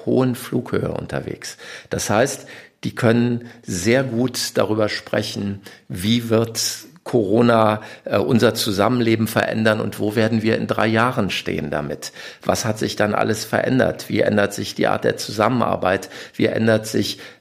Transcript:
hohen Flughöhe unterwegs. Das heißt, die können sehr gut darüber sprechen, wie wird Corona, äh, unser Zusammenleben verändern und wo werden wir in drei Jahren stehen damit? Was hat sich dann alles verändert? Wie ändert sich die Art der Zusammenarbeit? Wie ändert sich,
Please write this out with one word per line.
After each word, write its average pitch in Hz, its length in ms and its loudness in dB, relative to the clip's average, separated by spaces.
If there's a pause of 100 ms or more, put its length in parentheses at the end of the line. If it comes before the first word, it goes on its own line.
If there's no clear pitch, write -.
hohen 123 300 2
Flughöhe - 560 -4
unterwegs. - 680 -8 (320)
Das - 220 -4
heißt, 127 360 2 (360)
die - 140 -6
können 117 500 2 (160)
sehr 110 400 2
gut 123 360 -2 (160)
darüber 107 340 2
sprechen, 104 720 -4 (280)
wie 113 400 0
wird 113 320 2 (440)
Corona, 110 760 4 (220)
äh, - 120 -2
unser 113 380 4
Zusammenleben 113 720 2
verändern 110 540 2
und 107 200 -4
wo 107 160 -2
werden 113 240 2
wir 113 160 2
in 113 100 -2
drei 107 200 0
Jahren 113 420 2
stehen 82 420 -4
damit? 76 420 -6 (300)
Was 92 220 0
hat 113 140 -2
sich 117 180 -4
dann 104 180 2
alles 110 300 0
verändert? - 640 0
Wie 107 120 0
ändert 104 340 2
sich 104 200 -8
die - 120 0
Art 104 180 0
der 110 140 0
Zusammenarbeit? 101 880 0 (260)
Wie 110 120 0
ändert 110 400 2
sich, - 340 -4 (200)